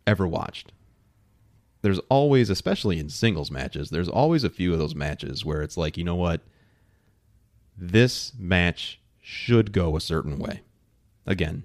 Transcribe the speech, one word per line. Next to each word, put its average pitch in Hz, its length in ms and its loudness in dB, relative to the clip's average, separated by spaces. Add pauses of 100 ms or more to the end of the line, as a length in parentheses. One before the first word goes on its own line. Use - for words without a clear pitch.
ever 98 200 2
watched. - 440 -8 (1120)
There's 98 180 2 (100)
always, 135 400 6
especially 101 480 0
in 76 120 -6
singles 78 420 0
matches, 71 380 -8
there's 85 200 -2
always 147 340 2
a 90 60 0
few 90 240 0
of 80 60 0
those 76 160 -2
matches 73 480 -6
where 76 180 -2
it's 76 160 -8
like, 78 200 -4
"You 85 60 -4
know 87 120 -2
what? 87 260 0 (1400)
This 104 600 2
match 87 640 0 (220)
should 110 500 2
go 85 240 0
a 80 60 -4
certain 76 380 -4
way." - 220 -8 (640)
Again, 85 400 -2